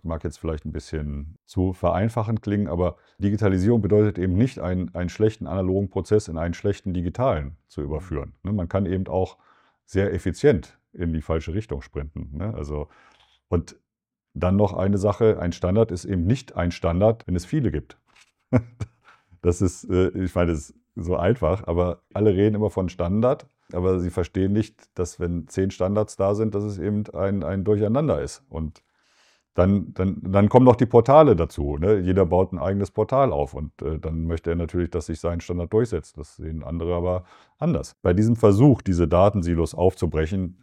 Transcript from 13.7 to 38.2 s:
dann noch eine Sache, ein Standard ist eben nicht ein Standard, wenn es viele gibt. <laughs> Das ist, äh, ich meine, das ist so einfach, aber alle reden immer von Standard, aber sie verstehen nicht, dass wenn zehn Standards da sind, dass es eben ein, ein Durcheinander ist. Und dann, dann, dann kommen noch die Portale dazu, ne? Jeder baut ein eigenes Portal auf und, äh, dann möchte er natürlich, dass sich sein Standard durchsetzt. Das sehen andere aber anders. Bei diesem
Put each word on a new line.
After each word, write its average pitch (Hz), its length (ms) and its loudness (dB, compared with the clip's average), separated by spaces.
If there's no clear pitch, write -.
dann 90 240 0
noch 104 160 2
eine 101 240 0
Sache, 101 420 2
ein 85 140 -2
Standard 104 380 0
ist 87 140 -8
eben 87 200 -2
nicht - 320 -2
ein 87 140 0
Standard, 98 560 0
wenn 90 100 -2
es 85 80 -6
viele 147 260 -2
gibt. - 260 -8
<laughs> 123 80 4
Das 87 200 2
ist, 92 280 -2
äh, 92 200 2
ich 92 260 -6
meine, 87 160 2
das 78 200 -4
ist - 40 -20
so 87 220 -4
einfach, 95 500 0
aber 87 340 -2
alle 104 200 2
reden 104 220 2
immer 104 140 0
von 92 200 -4
Standard, 110 580 -2
aber 92 260 0
sie 87 100 -2
verstehen 95 440 -2
nicht, - 440 -4
dass 90 220 -6
wenn 85 280 -4
zehn 95 240 -2
Standards 101 440 -2
da 98 200 0
sind, 107 200 -2
dass 104 80 -2
es 104 160 -6
eben 104 240 -2
ein, 98 300 0
ein 92 200 -2
Durcheinander 107 580 2
ist. - 280 -10
Und 76 340 -8
dann, 95 400 2
dann, 95 300 -2
dann 98 260 4
kommen 127 160 8
noch 123 120 10
die 123 100 2
Portale 135 480 8
dazu, 76 420 -2
ne? 98 220 2
Jeder 92 260 2
baut 90 280 2
ein 87 60 -6
eigenes 98 320 -2
Portal 131 420 2
auf 71 200 -4
und, 73 280 -12
äh, 78 180 -4
dann 80 260 -6
möchte 82 260 -4
er 85 60 0
natürlich, 85 340 -4
dass 82 160 -6
sich 82 120 -8
sein 85 220 -4
Standard 87 320 -6
durchsetzt. 107 440 -2
Das 76 200 -18
sehen 78 260 -10
andere 85 320 -4
aber 90 280 -2
anders. 147 440 -4
Bei 90 120 2
diesem 110 220 2